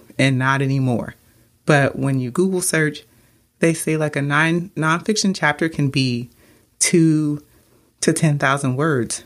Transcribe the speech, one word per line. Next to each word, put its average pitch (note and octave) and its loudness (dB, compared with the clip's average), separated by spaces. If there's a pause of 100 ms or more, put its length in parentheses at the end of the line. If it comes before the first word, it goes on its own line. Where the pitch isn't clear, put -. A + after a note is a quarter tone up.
(180)
and C3 2
not C3+ 0
anymore. C3 -2 (500)
But C#3+ 2
when C3+ 0
you B2 -4
Google F3+ -2
search, D#3 -2 (560)
they E3 4
say, D#3+ -2
like, D3+ -2
a C#3 -2
nine, D#3+ 0
nonfiction E3+ 0
chapter D#3 0
can D3 -2
be B2+ -2 (500)
two D#3 2 (580)
to - 2
ten D3+ 0
thousand C#3 0
words. C3+ -2